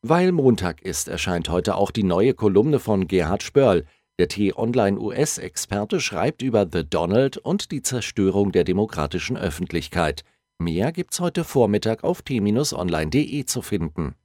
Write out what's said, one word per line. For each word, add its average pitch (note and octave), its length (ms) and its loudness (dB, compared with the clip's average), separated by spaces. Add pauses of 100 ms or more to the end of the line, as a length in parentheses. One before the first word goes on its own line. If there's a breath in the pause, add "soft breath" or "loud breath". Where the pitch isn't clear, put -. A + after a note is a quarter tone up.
Weil F3+ 220 4
Montag A#2 520 2
ist, - 260 -6
erscheint E2+ 400 -2
heute F2+ 260 0
auch G2 160 0
die A2 140 -2
neue F#2+ 280 4
Kolumne A2+ 460 4
von G2 300 0
Gerhard F2+ 340 0
Spörl. G2+ 440 4 (340 soft breath)
Der E2+ 80 4
T-Online G#2 720 0
U-S-Experte D3+ 1000 -4
schreibt G#2+ 420 -2
über A2 280 2
The D#2 180 -2
Donald G2+ 500 0
und - 340 -4
die C#3 100 -8
Zerstörung G2+ 720 0
der F2+ 100 4
demokratischen F2+ 760 -2
Öffentlichkeit. E2 840 -4 (380)
Mehr E2+ 320 -2
gibt's E3+ 260 -8
heute F3 240 -2
Vormittag A2 600 2
auf F3+ 180 -2
T B2+ 180 -2
minus G#2+ 320 0
online D#2+ 380 -2
punkt - 40 -8
de D3 320 -2
zu - 160 -4
finden. D#2+ 520 -4 (100)